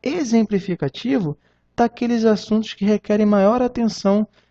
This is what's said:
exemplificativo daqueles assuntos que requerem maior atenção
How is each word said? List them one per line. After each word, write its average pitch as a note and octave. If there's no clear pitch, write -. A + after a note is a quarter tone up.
exemplificativo G#3+
daqueles A#3
assuntos G#3+
que -
requerem G#3
maior G#3
atenção G#3+